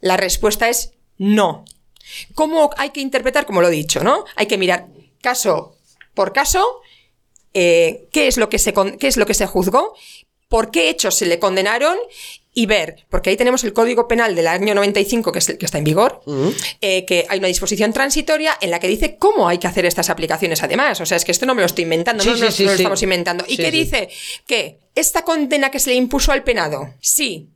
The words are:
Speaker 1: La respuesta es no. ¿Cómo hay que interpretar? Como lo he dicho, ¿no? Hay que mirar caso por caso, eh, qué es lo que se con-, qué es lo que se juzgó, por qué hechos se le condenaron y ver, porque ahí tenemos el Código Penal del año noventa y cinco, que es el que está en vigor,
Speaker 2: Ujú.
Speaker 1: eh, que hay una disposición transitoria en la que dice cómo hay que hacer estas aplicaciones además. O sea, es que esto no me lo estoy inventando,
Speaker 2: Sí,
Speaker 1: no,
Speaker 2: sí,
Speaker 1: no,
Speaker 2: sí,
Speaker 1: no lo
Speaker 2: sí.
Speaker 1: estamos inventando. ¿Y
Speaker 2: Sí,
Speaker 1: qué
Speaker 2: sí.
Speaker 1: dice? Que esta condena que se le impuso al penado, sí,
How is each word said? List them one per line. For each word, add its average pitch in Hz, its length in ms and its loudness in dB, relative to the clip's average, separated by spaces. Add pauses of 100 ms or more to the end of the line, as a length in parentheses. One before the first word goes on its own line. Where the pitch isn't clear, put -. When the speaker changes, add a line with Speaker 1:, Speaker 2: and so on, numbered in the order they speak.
Speaker 1:
La 185 160 2
respuesta 214 520 0
es - 220 -4 (260)
no. 196 460 2 (720)
¿Cómo 311 440 2
hay 285 120 -4
que 285 120 -8
interpretar? 262 440 -2
Como 190 160 2
lo 175 80 6
he - 20 4
dicho, 151 320 -2
¿no? 254 220 2 (100)
Hay 202 120 0
que 214 100 0
mirar 180 300 0 (340)
caso 247 560 -2 (360)
por 190 200 -2
caso, 370 320 2 (880)
eh, 170 580 2
qué 294 160 2
es 254 100 2
lo 214 120 0
que 220 100 0
se - 140 0
con-, 196 240 0
qué 277 100 -2
es 262 100 0
lo - 80 2
que - 80 0
se 196 140 0
juzgó, 208 480 0 (540)
por 220 200 2
qué 330 200 0
hechos 214 260 -2
se 202 100 0
le 170 140 0
condenaron 214 580 0 (560)
y 226 140 0
ver, 185 420 -2
porque - 220 0
ahí 196 60 2
tenemos 247 260 2
el 208 100 -4
Código 233 340 2
Penal 233 280 0
del 165 100 2
año 190 300 0
noventa 202 240 2
y 196 60 2
cinco, 214 260 -2
que - 80 -4
es - 100 0
el 165 80 -6
que 175 80 -8
está 165 140 -4
en 147 60 -2
vigor, 170 420 2
Speaker 2:
Ujú. 147 260 0 (280)
Speaker 1:
eh, 190 240 0
que 175 240 2
hay 196 100 -2
una 190 80 0
disposición 196 460 0
transitoria 302 680 0
en 185 80 -2
la 170 100 -2
que 185 80 -2
dice 220 300 -2
cómo 381 300 4
hay 175 100 2
que 175 80 -4
hacer 180 220 0
estas 175 240 0
aplicaciones 160 500 -2
además. 214 400 0
O 170 60 -6
sea, 175 100 0
es 170 80 -2
que - 60 -2
esto 254 160 -2
no 262 80 0
me 220 60 0
lo 180 40 4
estoy 170 200 -2
inventando, 170 380 -2
Speaker 2:
Sí, 220 60 2
Speaker 1:
no, 240 60 2
Speaker 2:
sí, 233 80 0
Speaker 1:
no, 220 80 2
Speaker 2:
sí, 196 140 0
Speaker 1:
no 196 60 2
lo 190 60 2
Speaker 2:
sí. 185 60 2
Speaker 1:
estamos 196 180 0
inventando. 180 460 -2
¿Y 262 80 -4
Speaker 2:
Sí, - 80 -2
Speaker 1:
qué 320 80 0
Speaker 2:
sí. 320 60 0
Speaker 1:
dice? 208 320 -2 (360)
Que 180 340 -4 (140)
esta 320 300 0
condena 294 480 0
que 269 80 -6
se - 100 -2
le 247 60 2
impuso 254 360 2
al 269 120 0
penado, 151 580 -2
sí, 196 540 -2